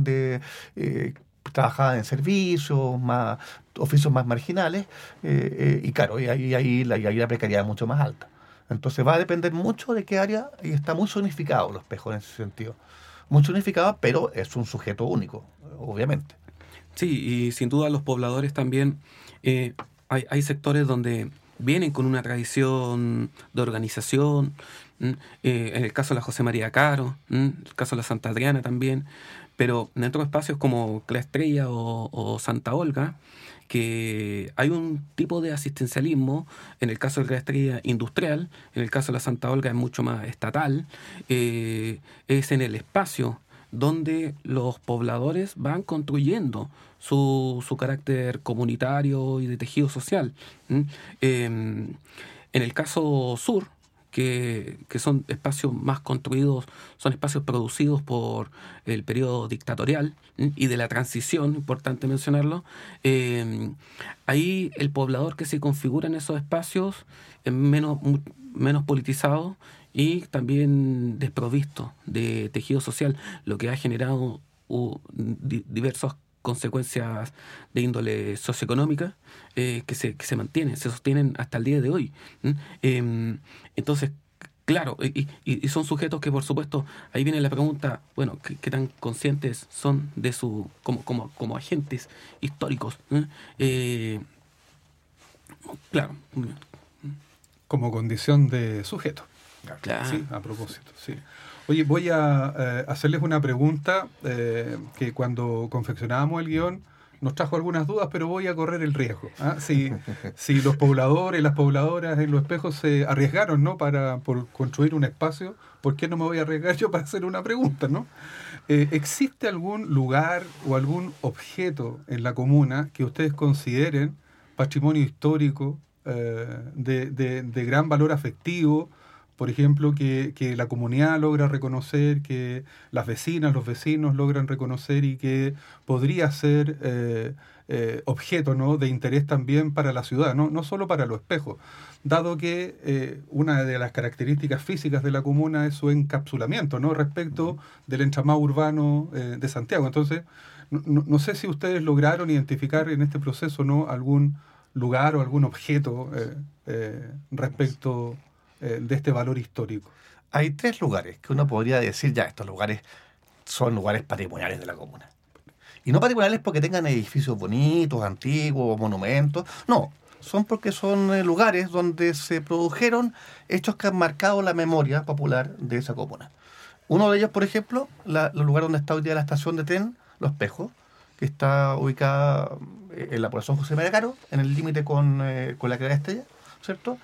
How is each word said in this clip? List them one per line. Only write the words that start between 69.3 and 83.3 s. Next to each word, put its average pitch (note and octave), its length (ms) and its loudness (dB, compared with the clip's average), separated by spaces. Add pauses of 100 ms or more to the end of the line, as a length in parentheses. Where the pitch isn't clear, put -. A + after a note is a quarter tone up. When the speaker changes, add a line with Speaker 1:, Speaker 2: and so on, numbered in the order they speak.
Speaker 2:
y E3 300 2
también C3+ 960 2
desprovisto C3 760 -2 (120)
de A2+ 440 -2
tejido C3+ 320 -2
social, C#3 360 0 (280)
lo G2+ 140 -4
que A#2 120 -2
ha C3 60 -2
generado, B2+ 640 -2 (280)
u-, A#2+ 300 -2 (140)
di-, A#2+ 560 -4
diversas C3 480 -2 (260)
consecuencias A#2+ 920 -4 (400)
de B2 80 2
índole A2 560 -2
socioeconómica, D3 760 0 (420)
eh, B2 280 -2
que - 100 -6
se, A2 200 -4
que - 100 -14
se - 120 -2
mantienen, D3 420 -2
se B2+ 100 -4
sostienen C#3 480 2
hasta C#3 220 -6
el A#2 60 -2
día C#3+ 180 2
de C3 80 2
hoy, D#3 220 -2 (300)
¿m? C#3+ 140 0 (240)
Em, A#2 600 0 (360)